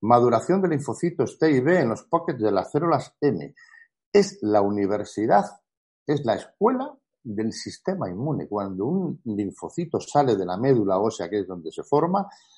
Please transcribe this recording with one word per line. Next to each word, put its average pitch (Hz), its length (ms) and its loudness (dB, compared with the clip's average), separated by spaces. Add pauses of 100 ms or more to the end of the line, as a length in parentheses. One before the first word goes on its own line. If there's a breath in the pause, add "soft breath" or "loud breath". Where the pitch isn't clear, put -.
maduración 120 600 4
de 185 60 2
linfocitos 147 680 -2
T 160 120 4
y 135 100 4
B 170 200 4
en 120 100 2
los 107 140 -6
pockets 165 360 -2
de 107 100 2
las 92 200 0
células 151 500 0
M. - 340 -2 (560 loud breath)
Es 202 300 2
la 104 220 2
universidad, 104 840 2 (640)
es 147 180 0
la 107 120 2
escuela 254 600 -2 (260)
del 110 300 -4
sistema 160 560 -6
inmune. 95 400 -6
Cuando 98 380 -4
un 185 400 -4
linfocito 104 760 -6
sale 135 340 2
de 95 120 -2
la 90 100 -4
médula 107 420 2
ósea, 101 300 -2
que 104 120 -2
es 92 60 -4
donde 87 240 -10
se - 120 -14
forma, 175 440 0 (320 loud breath)